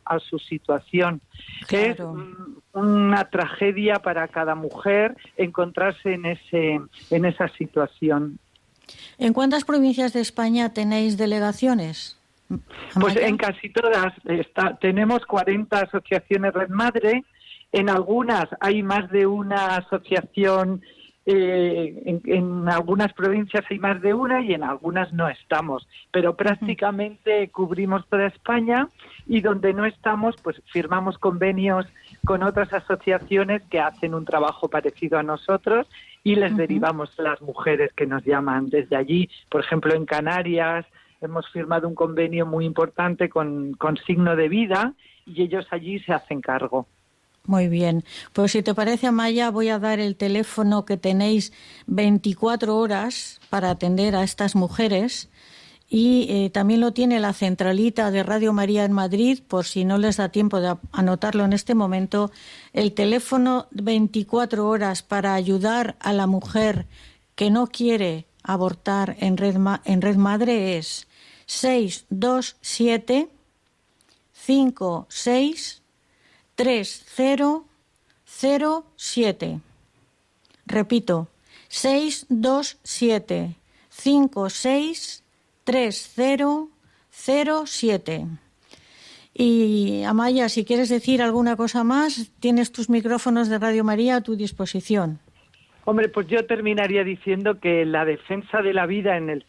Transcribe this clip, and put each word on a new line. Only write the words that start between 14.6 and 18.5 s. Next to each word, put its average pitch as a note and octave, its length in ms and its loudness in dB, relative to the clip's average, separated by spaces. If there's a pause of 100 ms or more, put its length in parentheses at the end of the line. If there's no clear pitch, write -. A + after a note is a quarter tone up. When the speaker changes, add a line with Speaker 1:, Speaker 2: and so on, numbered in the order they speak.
Speaker 1:
tenemos G#3+ 500 2
cuarenta G3+ 540 0
asociaciones G3 720 -2
Red F#3 180 -2
Madre, A3+ 540 0 (520)
en G3 140 2
algunas G3 560 0 (120)